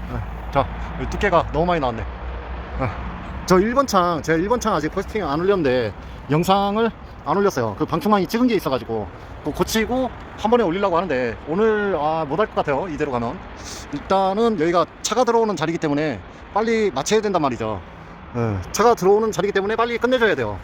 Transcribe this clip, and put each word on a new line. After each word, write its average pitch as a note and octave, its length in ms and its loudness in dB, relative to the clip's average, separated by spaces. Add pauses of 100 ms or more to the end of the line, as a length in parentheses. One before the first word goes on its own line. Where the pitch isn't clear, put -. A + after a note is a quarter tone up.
(120)
네, A#2+ 80 -4 (320)
자, C#3 160 2 (300)
여기 B2+ 140 -4
두께가 F3 420 2
너무 E3 140 0
많이 F3 120 2
나왔네. A#2 240 -2 (760)
네, C3 100 0 (560)
저 F#3 140 6
일 A3+ 160 2
번 C4+ 100 6
창, F3 380 2
제가 D#3+ 160 2
일 F#3+ 100 0
번 A#3+ 100 2
창 A3 140 0
아직 D#3 180 0
포스팅 F#3+ 380 -4
안 D3 100 0
올렸는데 C3+ 540 2 (380)
영상을 G3+ 580 2 (360)
안 D3+ 120 0
올렸어요. C3 400 2
그 D3+ 80 0
방충망이 F#3+ 400 2
찍은 A#3 220 2
게 A#3 80 2
있어가지고 A2+ 520 -2 (380)
또 D3 60 -2
고치고 A3 580 -2 (280)
한 G#3+ 140 -2
번에 A#3+ 120 6
올리려고 F#3 340 2
하는데 B2+ 400 0 (100)
오늘, G#3 520 2
아, D#3+ 280 0
못할 F3 200 0
것 - 80 -10
같아요, D#3 340 0
이대로 C#3+ 220 -2
가면. A#2+ 260 -2 (560)
일단은 F#3+ 680 2
여기가 E3+ 260 4 (160)
차가 A#3 220 2
들어오는 A3+ 320 2
자리이기 D#3 240 -2
때문에 C#3+ 400 0 (340)
빨리 A3 400 2
마쳐야 G3+ 280 2
된단 G3 200 0
말이죠. A2 380 -2 (560)
예, A2+ 220 0 (140)
차가 A#3 240 4
들어오는 G#3 360 4
자리이기 G3 220 0
때문에 G3 220 0
빨리 A#3 220 0
끝내줘야 A3+ 380 2
돼요. G#2+ 280 -2